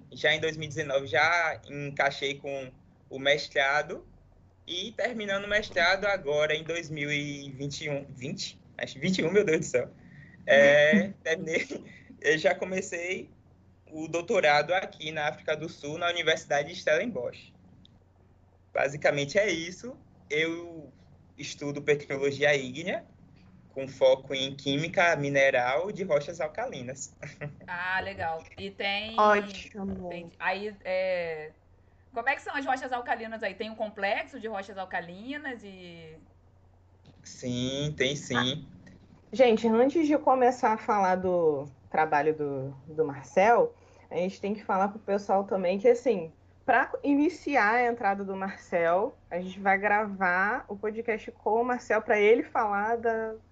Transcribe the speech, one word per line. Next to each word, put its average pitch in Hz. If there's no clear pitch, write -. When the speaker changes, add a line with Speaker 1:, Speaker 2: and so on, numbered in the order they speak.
Speaker 1:
Já 151
em 156
dois 160
mil 156
e 151
dezenove 139
já 160
encaixei 139
com 139
o 131
mestrado 147
e 185
terminando 208
o 202
mestrado 190
agora 151
em 156
dois 165
mil 147
e 143
vinte 143
e 147
um, 143
vinte? 135
Acho -
que 131
vinte 180
e -
um, 165
meu 202
Deus 156
do 156
céu. -
É, 147
Speaker 2:
<laughs> -
Speaker 1:
terminei, 160
eu 156
já 180
comecei 185
o 156
doutorado 160
aqui 156
na 151
África 156
do 151
Sul, 151
na 175
Universidade 160
de -
Stellenbosch. 160
Basicamente 143
é 196
isso. 180
Eu 165
estudo -
petrologia 143
ígnea, 151
com 135
foco 135
em 135
química 165
mineral 139
de 175
rochas 190
alcalinas. 151
<laughs> 147
Speaker 2:
Ah, 185
legal. 180
E 196
tem 208
Speaker 3:
Ótimo. 196
Speaker 2:
tem, 170
aí, 196
é... 175
como 233
é 285
que -
são 381
as 277
rochas 262
alcalinas 226
aí? 196
Tem 220
um 220
complexo 220
de 214
rochas 202
alcalinas 202
e 175
Speaker 1:
Sim, 131
tem 135
sim. 127
Speaker 3:
Ah, -
gente, 226
antes 262
de 294
começar 254
a 220
falar 196
do 175
trabalho 156
do, 139
do 156
Marcel, 185
a -
gente 185
tem 202
que 202
falar 202
pro 208
pessoal 202
também 190
que, 220
assim, 233
pra 254
iniciar 285
a 240
entrada 202
do 190
Marcel, 190
a 170
gente 185
vai 196
gravar 202
o 202
podcast 214
com 220
o -
Marcel 240
pra 208
ele 220
falar 214
da, 220